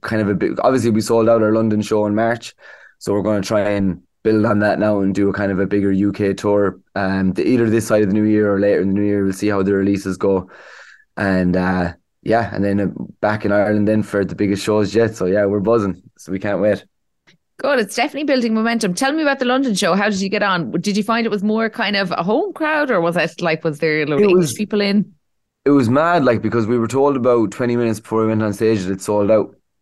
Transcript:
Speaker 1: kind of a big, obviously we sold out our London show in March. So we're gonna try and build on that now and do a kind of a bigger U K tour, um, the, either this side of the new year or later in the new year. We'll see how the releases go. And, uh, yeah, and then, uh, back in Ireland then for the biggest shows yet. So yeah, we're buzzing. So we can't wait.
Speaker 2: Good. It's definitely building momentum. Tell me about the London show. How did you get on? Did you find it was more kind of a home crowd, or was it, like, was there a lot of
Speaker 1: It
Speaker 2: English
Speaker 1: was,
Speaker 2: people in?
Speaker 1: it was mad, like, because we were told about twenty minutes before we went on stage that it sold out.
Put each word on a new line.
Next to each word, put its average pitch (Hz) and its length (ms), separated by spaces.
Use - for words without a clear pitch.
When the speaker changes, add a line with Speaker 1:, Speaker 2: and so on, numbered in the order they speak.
Speaker 1:
kind 110 200
of 104 60
a 101 80
big, - 260
obviously 123 280
we 107 100
sold 113 300
out 117 120
our 107 120
London 110 280
show 104 240
in 104 100
March. 117 380
So - 160
we're 101 80
gonna 104 200
try 104 200
and 98 400
build 110 220
on 104 160
that 101 200
now 104 200
and 98 160
do 101 140
a 98 40
kind 101 160
of 95 100
a 98 60
bigger 98 280
U 101 180
K 98 220
tour, 101 440
um, 95 380
the, - 160
either 117 220
this 110 180
side 107 140
of 101 80
the 98 40
new 107 120
year 107 280
or 98 60
later 98 220
in 95 80
the 98 40
new 101 120
year. 101 180
We'll 98 80
see 95 160
how 101 160
the 98 100
releases 98 440
go. 95 320
And, 92 400
uh, 90 380
yeah, 110 320
and 101 80
then, 101 200
uh, 98 60
back 107 240
in 104 80
Ireland 104 340
then 107 160
for 101 220
the 92 100
biggest 101 260
shows 107 320
yet. 110 220
So 95 100
yeah, 101 200
we're 101 160
buzzing. 101 400
So - 160
we 95 60
can't 101 200
wait. 101 240
Speaker 2:
Good. 269 180
It's 202 160
definitely 285 300
building 247 280
momentum. 220 400
Tell 269 200
me 320 80
about 277 180
the 254 60
London 254 280
show. 180 200
How 202 160
did 196 100
you 196 80
get 208 160
on? 175 280
Did 190 260
you 214 60
find 226 220
it 226 60
was 202 120
more 220 260
kind 208 260
of 196 160
a - 120
home 285 280
crowd, 302 400
or 196 80
was 170 160
it, - 260
like, 165 220
was 151 160
there 156 220
a 147 40
lot 147 120
of 208 60
Speaker 1:
It 208 60
Speaker 2:
English 180 200
Speaker 1:
was, 113 40
Speaker 2:
people 208 280
in? 202 320
Speaker 1:
it 139 60
was 135 180
mad, 160 360
like, 117 160
because 110 260
we 120 120
were 113 80
told 135 280
about 120 360
twenty 120 240
minutes 113 240
before 110 220
we 110 60
went 110 140
on 107 120
stage 110 300
that 92 100
it 95 80
sold 104 280
out. 107 260